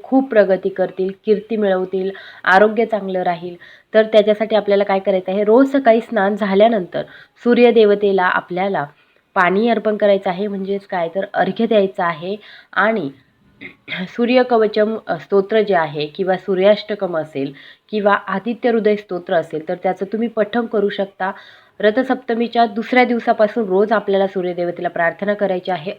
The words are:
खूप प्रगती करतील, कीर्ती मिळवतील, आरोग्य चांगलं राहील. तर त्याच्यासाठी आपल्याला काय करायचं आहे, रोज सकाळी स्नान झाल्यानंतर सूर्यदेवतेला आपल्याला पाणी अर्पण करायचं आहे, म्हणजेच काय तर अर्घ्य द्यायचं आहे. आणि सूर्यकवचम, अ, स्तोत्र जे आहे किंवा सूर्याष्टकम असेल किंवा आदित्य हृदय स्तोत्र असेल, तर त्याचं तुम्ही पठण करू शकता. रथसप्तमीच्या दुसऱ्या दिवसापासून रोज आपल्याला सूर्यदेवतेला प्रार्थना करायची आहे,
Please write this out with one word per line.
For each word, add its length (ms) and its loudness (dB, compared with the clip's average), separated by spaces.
खूप 260 0
प्रगती 400 2
करतील, 400 -4
कीर्ती 300 0
मिळवतील, 560 -2
आरोग्य 420 4
चांगलं 360 -4
राहील. 340 -4
तर 100 6
त्याच्यासाठी 520 2
आपल्याला 280 2
काय 160 0
करायचं 320 -2
आहे, 120 -2
रोज 280 4
सकाळी 300 2
स्नान 340 -2
झाल्यानंतर 640 2
सूर्यदेवतेला 800 4
आपल्याला 640 -2
पाणी 360 2
अर्पण 280 -2
करायचं 320 2
आहे, 180 -4
म्हणजेच 340 -6
काय 340 -6
तर 180 -4
अर्घ्य 340 0
द्यायचं 360 0
आहे. 320 -6
आणि 360 -2
सूर्यकवचम, 880 0
अ, 120 -4
स्तोत्र 420 0
जे 140 0
आहे 300 -2
किंवा 320 -4
सूर्याष्टकम 800 0
असेल 360 -6
किंवा 240 0
आदित्य 560 -2
हृदय 260 2
स्तोत्र 380 -6
असेल, 360 -4
तर 140 -6
त्याचं 220 -4
तुम्ही 220 -4
पठण 380 -2
करू 240 -2
शकता. 420 -6
रथसप्तमीच्या 840 0
दुसऱ्या 380 0
दिवसापासून 640 0
रोज 240 2
आपल्याला 360 0
सूर्यदेवतेला 600 -4
प्रार्थना 440 -2
करायची 380 -2
आहे, 280 -6